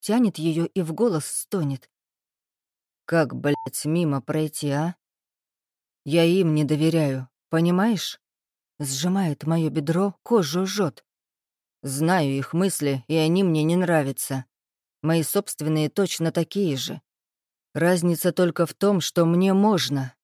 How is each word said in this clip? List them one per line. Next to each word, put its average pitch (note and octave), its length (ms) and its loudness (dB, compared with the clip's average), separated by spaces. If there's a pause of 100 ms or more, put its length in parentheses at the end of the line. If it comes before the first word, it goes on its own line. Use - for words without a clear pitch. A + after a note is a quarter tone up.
тянет A3 380 0
её D#3+ 260 0
и F#3+ 180 -4
в D#3+ 100 -6
голос E3+ 320 0
стонет. - 640 -6 (1160)
«Как, D3+ 300 0
блядь, C#3+ 500 -4
мимо D3+ 360 0
пройти, D3+ 500 -4
а?» D#3 260 -2 (1080)
«Я E3 200 2
им E3+ 300 4
не D3+ 100 2
доверяю, D3 640 0 (200)
понимаешь?» F3+ 720 0 (600)
Сжимает D3+ 640 -2
моё D#3+ 260 0
бедро, E3 520 0
кожу F#3 440 0
жжёт. F#3+ 380 -4 (800)
«Знаю C#3+ 540 0
их C#3 180 -6
мысли, D3+ 520 -2
и D#3 80 -4
они E3 300 2
мне D#3 180 2
не E3 140 2
нравятся. C#3+ 720 -2 (540)
Мои E3 220 2
собственные D#3 640 -2
точно E3 440 -2
такие E3+ 440 -2
же. - 240 -8 (720)
Разница F3 600 2
только F3 340 0
в - 80 -14
том, G3+ 260 2
что - 240 0
мне F3+ 280 4
можно, C#3+ 720 2